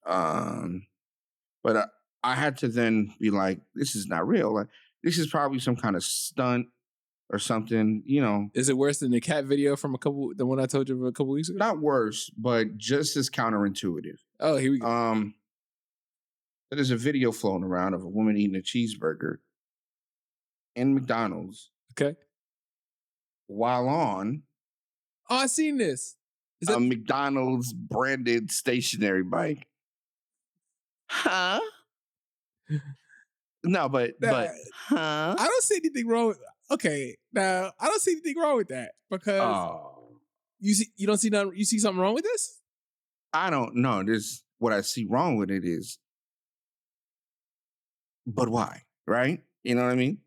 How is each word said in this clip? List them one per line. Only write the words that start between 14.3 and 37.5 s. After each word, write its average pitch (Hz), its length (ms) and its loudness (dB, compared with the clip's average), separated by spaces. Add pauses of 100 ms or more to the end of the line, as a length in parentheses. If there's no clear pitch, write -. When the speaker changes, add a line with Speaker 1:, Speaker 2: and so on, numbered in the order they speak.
Speaker 2:
Oh, 156 160 2
here 135 160 2
we 135 80 2
go. 117 80 -4
Speaker 1:
Um, 113 460 0 (1400)
there's 135 180 0
a 123 60 2
video 127 340 2
floating 95 340 -2
around 92 300 0
of 87 80 -6
a 90 60 -12
woman 107 280 2
eating 101 200 0
a - 40 -2
cheeseburger 113 760 -4 (1400)
in 131 200 2
McDonald's 113 760 -2 (220)
Speaker 2:
Okay. 143 240 -2 (1300)
Speaker 1:
while 123 420 0
on 135 540 -2 (880)
Speaker 2:
Oh, 254 60 2
I 269 100 2
seen 302 320 0
this. 151 380 -2 (440)
Is 165 80 -4
that 131 100 4
Speaker 1:
a - 20 2
McDonald's 127 920 0
branded 120 800 0
stationary 110 720 0
bike. 143 440 -2 (1400)
Huh? 185 560 0
Speaker 2:
<laughs> 440 60 -8 (1900)
Speaker 1:
No, 170 240 2
but, 120 320 0
Speaker 2:
Nah. 226 100 2
Speaker 1:
but, 117 200 2 (240)
huh? 160 640 0
Speaker 2:
I 311 80 2
don't 466 180 2
see 415 120 2
anything 285 300 0
wrong 233 220 2
with, 208 100 -4 (320)
okay, 143 460 -2 (160)
now, 190 480 0